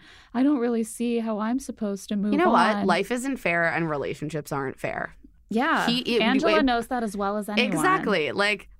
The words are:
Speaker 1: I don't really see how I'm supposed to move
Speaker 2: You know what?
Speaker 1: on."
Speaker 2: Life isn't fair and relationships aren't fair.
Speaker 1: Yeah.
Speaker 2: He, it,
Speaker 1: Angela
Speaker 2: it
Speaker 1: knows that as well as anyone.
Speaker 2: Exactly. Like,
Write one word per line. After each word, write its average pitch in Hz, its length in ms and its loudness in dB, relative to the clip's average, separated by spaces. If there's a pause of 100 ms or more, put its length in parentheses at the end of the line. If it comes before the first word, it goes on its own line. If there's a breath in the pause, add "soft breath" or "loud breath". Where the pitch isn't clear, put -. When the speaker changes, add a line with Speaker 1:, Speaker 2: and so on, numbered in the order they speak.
(340 loud breath)
Speaker 1:
I 240 80 2
don't 285 160 4
really 233 260 0
see 233 360 -2
how 220 180 -4
I'm 226 200 -2
supposed 208 520 -6
to 214 60 -2
move 208 160 0
Speaker 2:
You 294 60 4
know 359 120 4
what? 208 260 4
Speaker 1:
on." 202 100 -2
Speaker 2:
Life 190 240 2
isn't 247 280 -2
fair 170 260 0
and 165 240 0
relationships 147 640 -6
aren't 139 260 -6
fair. - 360 -6 (360)
Speaker 1:
Yeah. 233 360 0
Speaker 2:
He, 233 120 2 (180)
it, 208 60 4
Speaker 1:
Angela 285 360 4
Speaker 2:
it 294 60 4
Speaker 1:
knows 233 240 0
that 247 160 -4
as 208 120 -6
well 202 200 -2
as 208 120 -6
anyone. 208 220 0
Speaker 2:
Exactly. 196 640 2
Like, 202 360 0 (120)